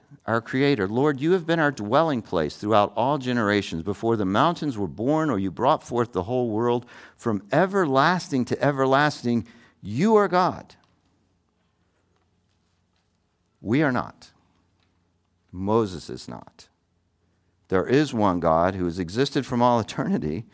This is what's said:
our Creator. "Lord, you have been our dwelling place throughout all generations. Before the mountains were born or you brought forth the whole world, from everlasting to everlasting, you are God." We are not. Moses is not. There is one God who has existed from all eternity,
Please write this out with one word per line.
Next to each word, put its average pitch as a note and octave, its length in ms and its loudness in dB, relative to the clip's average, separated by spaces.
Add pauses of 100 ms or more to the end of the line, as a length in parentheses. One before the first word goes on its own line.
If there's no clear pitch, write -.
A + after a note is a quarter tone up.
(260)
our A2+ 140 0
Creator. C3 480 0
"Lord, B2+ 320 0
you D#3+ 140 0
have F3 120 0
been E3 140 2
our D3 100 2
dwelling C3 520 0
place D#2 340 -2
throughout G#2 400 2
all C3+ 220 0
generations. G#2 680 0
Before G#2+ 320 -2
the G#2 100 -2
mountains C3+ 520 0
were G2+ 100 -4
born C#3+ 420 -2
or A2+ 80 0
you G2 140 -2
brought B2+ 320 0
forth A#2+ 300 -4
the F2+ 100 0
whole B2 260 -4
world, A#2+ 360 0 (320)
from G#2+ 340 -2
everlasting D#3+ 920 0
to - 180 -2
everlasting, C3+ 840 2 (360)
you D3+ 340 0
are G3+ 140 4
God." E3+ 460 -2 (2750)
We B2+ 240 0
are C#3 80 2
not. F2+ 400 -8 (1200)
Moses G2 560 -2
is B1+ 200 -14
not. - 400 -20 (960)
There F#2 180 2
is C3+ 280 2
one G2+ 260 2
God E2 340 2
who F#2 120 -4
has E2+ 140 -4
existed A#2 460 -2
from B2 160 -4
all A#2+ 200 2
eternity, A2 720 -4